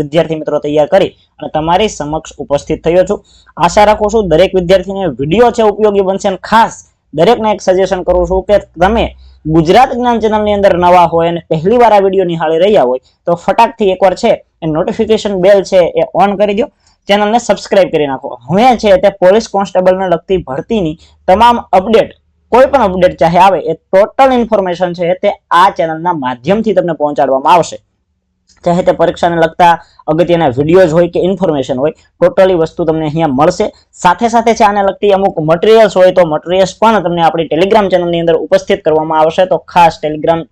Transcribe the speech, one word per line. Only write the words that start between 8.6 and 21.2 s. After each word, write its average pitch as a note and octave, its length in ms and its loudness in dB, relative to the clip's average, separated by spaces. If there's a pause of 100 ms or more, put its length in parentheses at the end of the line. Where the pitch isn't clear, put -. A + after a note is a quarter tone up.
તમે G3 360 -2 (300)
ગુજરાત F#3 480 2
જ્ઞાન A#3+ 260 -2
ચેનલની G#3+ 320 -2
અંદર G3 240 2
નવા F3 300 4
હોય E3 220 0
અને E3+ 120 -6 (100)
પહેલી F3 280 0
વાર A3+ 140 4
આ G3+ 80 4
વિડીયો F#3+ 260 0
નિહાળી E3 320 -2
રહ્યા F#3+ 240 2
હોય B2+ 180 -2 (260)
તો E3+ 80 0
ફટાકથી G3 600 0
એકવાર F#3 200 2
છે A3 180 -2 (300)
એ E3+ 40 -6
નોટિફિકેશન G#3 720 -2
બેલ G3 220 4
છે F3+ 180 0 (200)
એ - 20 2 (120)
ઓન G3 220 0
કરી G3+ 180 0
દો, A#3+ 120 -2 (420)
ચેનલને G#3 300 0
સબસ્ક્રાઇબ G3+ 520 -2
કરી D3+ 160 -2
નાખો. C3 420 -8
હવે A3 280 2
છે G3+ 200 2
તે G3 140 2
પોલીસ G3 380 2
કોન્સ્ટેબલને F#3+ 680 -2
લગતી F#3 220 -4 (120)
ભરતીની D#3+ 500 -6 (300)